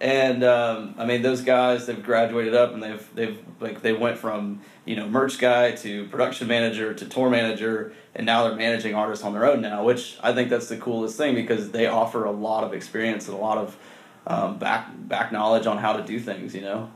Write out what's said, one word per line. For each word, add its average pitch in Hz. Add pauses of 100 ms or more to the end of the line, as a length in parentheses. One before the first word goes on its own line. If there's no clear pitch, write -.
And, 131
um, 117
I 117
mean, 120
those 127
guys, 127
they've 110
graduated 113
up 120
and 107
they've, 107
they've, 107 (220)
like, 110
they 113
went 113
from, 104 (260)
you 110
know, 104
merch 131
guy 123
to 104
production -
manager 110
to 101
tour 131
manager, 110 (220)
and 117
now 113
they're 107
managing 113
artists 107
on 104
their 107
own 135
now, 104
which 123
I 117
think 120
that's 117
the 127
coolest 113
thing 147
because 107
they 113
offer 113
a 104
lot 110
of 110
experience 110
and 98
a 98
lot 107
of, 98 (500)
um, -
back, 110 (100)
back -
knowledge 110
on 107
how 107
to 104
do 107
things, 92
you 95
know? 107